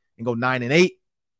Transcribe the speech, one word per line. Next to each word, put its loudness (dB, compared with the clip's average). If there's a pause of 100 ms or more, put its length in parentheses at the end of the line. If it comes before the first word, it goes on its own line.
(180)
and -12
go -4
nine -2
and -4
eight? 4 (460)